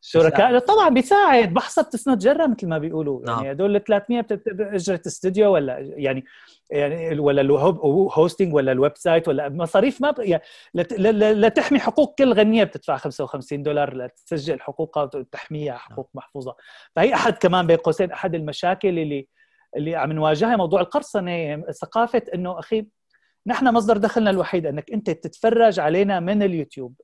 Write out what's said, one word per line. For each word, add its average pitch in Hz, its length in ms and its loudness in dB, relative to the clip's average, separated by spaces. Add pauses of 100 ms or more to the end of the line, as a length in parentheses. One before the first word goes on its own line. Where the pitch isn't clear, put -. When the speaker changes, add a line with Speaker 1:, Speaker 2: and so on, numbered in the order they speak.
Speaker 1:
شركاء، 165 240 4 (220)
Speaker 2:
بيساعد. 247 100 4
Speaker 1:
طبعا 392 280 4
بيساعد، 262 640 4
بحصة 254 280 0
بتسند 254 360 -2
جرة 285 300 2
مثل 220 200 -2
ما 160 100 -2
بيقولوا. 147 480 -4
Speaker 2:
نعم. 117 120 -4
Speaker 1:
يعني 135 140 -6
هدول 190 240 0
الثلاثمية 202 460 -2
بت-، 226 120 -6
بت-، 202 160 -6
بأجرة 190 580 -6
استوديو 196 460 2
ولا 139 260 0
يعني، 135 460 -6 (440)
يعني 151 420 -4
ال-، 147 80 -4
ولا 143 220 2
الهوب-، 147 380 2 (340)
هوستنج 170 400 2
ولا 135 180 2
الويب 135 260 2
سايت 165 300 2
ولا 147 220 -2
مصاريف 175 520 0
ما 294 100 0
ب-، 269 80 -6
يعني 185 240 0 (340)
لت-، 175 160 -4
ل-، 208 260 2
ل-، 214 220 4
لتحمي 226 380 2
حقوق - 380 0
كل 262 160 4
غنية 214 300 4
بتدفع 151 340 -4
خمسة 147 260 -8
وخمسين 143 400 -10
دولار 143 340 -2
لتسجل 139 640 -8
حقوقها 156 420 -6
وتحميها 143 760 -10
حقوق 120 360 -16
Speaker 2:
نعم. 135 100 -16
Speaker 1:
محفوظة. 127 320 -14 (400)
فهي 214 180 4
أحد 226 200 0
كمان 180 340 2
بين 165 100 4
قوسين 165 340 -2
أحد 175 240 -6
المشاكل 175 640 -4
اللي، 143 280 -6 (500)
اللي 156 180 -4
عم 147 160 -4
نواجهها 156 440 0
موضوع 185 260 0
القرصنة، 175 840 -4 (180)
ثقافة 233 400 -2 (120)
إنه 180 260 -8
أخي 220 260 -4 (600)
نحن 240 260 0
مصدر 226 240 2
دخلنا 214 320 0
الوحيد 180 360 -2
إنك 147 260 -8
أنت 214 180 -6
تتفرج 220 680 0
علينا 180 400 0
من 202 240 -2
اليوتيوب. 143 500 -6 (100)